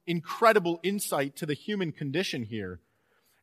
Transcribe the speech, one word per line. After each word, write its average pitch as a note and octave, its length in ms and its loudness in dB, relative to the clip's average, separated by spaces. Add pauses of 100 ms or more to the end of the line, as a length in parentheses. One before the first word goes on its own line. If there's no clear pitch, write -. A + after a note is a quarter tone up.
incredible F3 760 4
insight F3+ 540 -2
to E3+ 100 -8
the D3 80 -2
human F#3+ 380 -4
condition D3+ 500 -4
here. G2+ 380 -8 (640)